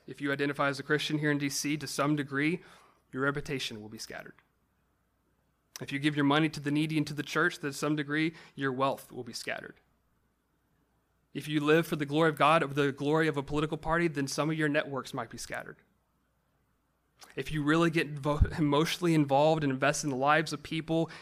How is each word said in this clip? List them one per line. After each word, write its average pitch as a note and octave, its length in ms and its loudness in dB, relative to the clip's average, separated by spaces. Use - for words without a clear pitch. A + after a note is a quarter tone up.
if - 140 -14
you C#3+ 120 0
identify C#3+ 360 0
as C#3 120 -4
a - 20 -8
Christian D3+ 360 0
here D3+ 120 2
in C#3+ 80 2
D C#3+ 100 -2
C, C#3+ 280 -2
to C#3+ 100 -8
some D3 300 0
degree, D3 460 -2
your C3 100 -2
reputation C#3 580 -4
will G#2+ 80 -14
be A2 100 -16
scattered. - 360 -14
If C3+ 120 -10
you C#3 60 -4
give D3 180 0
your D3 80 2
money D3+ 240 4
to D#3 120 -6
the C#3+ 100 -4
needy D#3 280 0
and D3+ 80 0
to D3+ 80 -8
the C#3+ 80 -6
church, E3 380 -2
then C#3+ 120 -6
to C3 40 -12
some D3+ 200 -2
degree, D3+ 380 -2
your C3+ 180 -4
wealth C3 380 -2
will B2 140 -12
be A#2 80 -12
scattered. - 480 -10
If C#3+ 140 -8
you D3+ 120 0
live D#3 260 4
for E3+ 100 -4
the D3 100 -4
glory D#3 220 4
of D3+ 80 0
God D#3 260 6
over C#3 120 -4
the C#3+ 180 2
glory D3+ 340 2
of D3 100 0
a C#3+ 60 -2
political D3+ 360 -2
party, E3+ 280 0
then C#3+ 220 -2
some D3+ 220 -2
of D#3+ 80 -2
your D#3 100 2
networks C#3+ 460 -2
might A#2+ 160 -6
be A#2 80 -14
scattered. - 380 -10
If C#3 160 -6
you D3+ 100 -2
really D#3+ 280 4
get D3+ 240 -2
invo-, D3 440 2
emotionally D#3+ 560 2
involved D3+ 480 6
and C#3 100 0
invest C#3 320 0
in D3 60 -2
the B2+ 60 -2
lives D3+ 360 2
of D3+ 100 -8
people D#3+ 480 -2